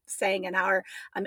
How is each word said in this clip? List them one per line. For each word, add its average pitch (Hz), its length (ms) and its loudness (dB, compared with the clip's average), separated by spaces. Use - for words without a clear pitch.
saying 190 380 0
in 180 100 -4
our, 190 300 4
um, 196 120 -2